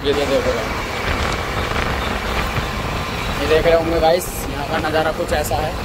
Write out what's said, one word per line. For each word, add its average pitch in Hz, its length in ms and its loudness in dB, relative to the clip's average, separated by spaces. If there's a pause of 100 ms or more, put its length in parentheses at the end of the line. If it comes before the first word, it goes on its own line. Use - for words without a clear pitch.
ये 143 80 2
दे-, 143 140 2
देखो 131 260 2
भाई, 117 120 -2 (2750)
ये 143 80 0
देख 156 180 6
रहे 170 80 8
होंगे 165 260 4
गाइस 165 260 4 (240)
यहाँ 143 180 -4
का 156 120 -2
नज़ारा 156 320 0
कुछ 170 220 -2
ऐसा 151 220 0
है। 151 160 -2 (120)